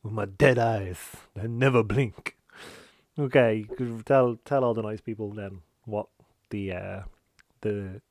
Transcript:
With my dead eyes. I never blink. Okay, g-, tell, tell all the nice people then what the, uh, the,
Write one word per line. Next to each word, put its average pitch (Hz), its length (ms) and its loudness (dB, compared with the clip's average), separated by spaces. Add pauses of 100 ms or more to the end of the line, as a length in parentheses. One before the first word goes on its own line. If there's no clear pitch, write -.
With 104 100 -8
my 107 140 -4
dead 120 320 4
eyes. 104 580 -2 (240)
I 110 60 -6
never 120 360 4
blink. 110 540 -2 (840)
Okay, 120 480 4 (120)
g-, 117 260 -6
tell, 127 400 4
tell 139 200 0
all 117 100 2
the 110 80 -4
nice 107 180 -6
people 107 320 -8
then 98 280 -12 (240)
what 104 220 -6 (440)
the, 98 220 -6
uh, 95 280 -10 (640)
the, 98 380 -6 (100)